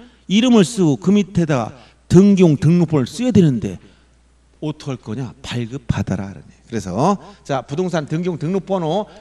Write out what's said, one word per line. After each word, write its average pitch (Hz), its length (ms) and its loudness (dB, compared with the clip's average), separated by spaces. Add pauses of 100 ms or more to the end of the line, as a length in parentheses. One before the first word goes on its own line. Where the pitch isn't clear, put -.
(280)
이름을 220 380 4
쓰고 156 320 0
그 - 140 -2
밑에다가 160 680 -2 (300)
등기용 180 500 6
등록번호를 156 500 2
써야 247 240 -4
되는데 123 460 2 (840)
어떡할 147 360 -8
거냐? 117 360 -10 (100)
발급받아라, 107 840 -6
그러네. 85 160 -20 (220)
그래서 113 500 -2 (260)
자, 135 180 -6
부동산 160 460 -6
등기용 165 320 -6
등록번호, 185 680 -4 (160)